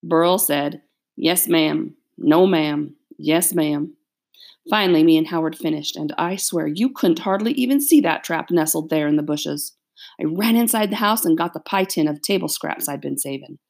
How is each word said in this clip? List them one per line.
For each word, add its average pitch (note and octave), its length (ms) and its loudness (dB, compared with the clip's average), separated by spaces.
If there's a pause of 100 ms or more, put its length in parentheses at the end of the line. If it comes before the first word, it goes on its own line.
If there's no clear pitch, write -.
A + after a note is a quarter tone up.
Burl E3+ 380 2
said, C#3+ 420 -2 (340)
"Yes, F3 340 0
ma'am. D#3 480 0 (200)
No, E3 300 4
ma'am. D3+ 480 0 (220)
Yes, E3+ 360 0
ma'am." D3+ 440 -2 (720)
Finally, F#3 340 4
me D#3+ 140 6
and D#3 100 0
Howard D#3+ 300 -4
finished, D#3 400 -6
and D3+ 200 -6
I F3+ 200 -4
swear E3 280 -4
you F3+ 240 -2
couldn't - 300 0
hardly G3+ 340 -2
even C4+ 280 0
see D4 200 6
that D#3+ 220 -2
trap D#3 260 -6
nestled D#3+ 400 0
there D#3 180 0
in D3+ 100 2
the D3+ 40 2
bushes. D3 540 -6 (440)
I - 40 -6
ran G3+ 320 0
inside A3 360 2
the G#3 60 -4
house A3 280 0
and D#3+ 120 4
got E3+ 160 -4
the D#3 60 -8
pie G3 240 -2
tin E3 240 -2
of D3 140 -6
table F#3 260 -2
scraps - 400 -6
I'd C#3+ 140 -8
been C#3 160 -6
saving. C#3 420 -10 (100)